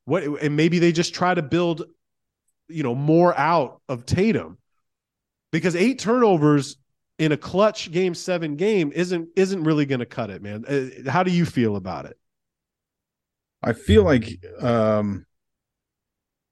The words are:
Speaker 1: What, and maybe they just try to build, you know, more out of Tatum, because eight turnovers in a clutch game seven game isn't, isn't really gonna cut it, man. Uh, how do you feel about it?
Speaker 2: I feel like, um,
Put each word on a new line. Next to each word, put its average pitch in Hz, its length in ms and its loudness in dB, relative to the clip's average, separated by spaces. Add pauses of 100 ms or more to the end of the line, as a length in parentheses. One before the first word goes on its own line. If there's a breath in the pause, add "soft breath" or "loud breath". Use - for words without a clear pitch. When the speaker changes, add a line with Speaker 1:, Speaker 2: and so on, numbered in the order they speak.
Speaker 1:
What, 160 180 -2
and 147 320 -4
maybe 165 220 2
they 170 140 6
just 165 240 -2
try 180 180 0
to 175 80 0
build, 165 420 -2 (840)
you 160 140 -6
know, 123 100 -2
more 160 420 4
out 156 540 0
of 123 160 -8
Tatum, 120 540 -2 (920)
because 165 240 -2
eight 233 240 0
turnovers 175 800 2 (400)
in 156 140 2
a 143 60 0
clutch 196 540 -2
game 180 220 -2
seven 165 440 -6
game 180 360 0
isn't, 175 420 -4
isn't 190 280 0
really 151 240 2
gonna 127 180 -2
cut 110 240 -8
it, 95 140 -14
man. 104 240 -10
Uh, 131 420 -4
how 165 140 2
do 185 80 0
you 175 140 2
feel 110 320 0
about 90 280 -10
it? - 100 -20 (1500)
Speaker 2:
I 120 100 -2
feel 208 300 4
like, 131 420 0 (140)
um, 107 640 0 (1300)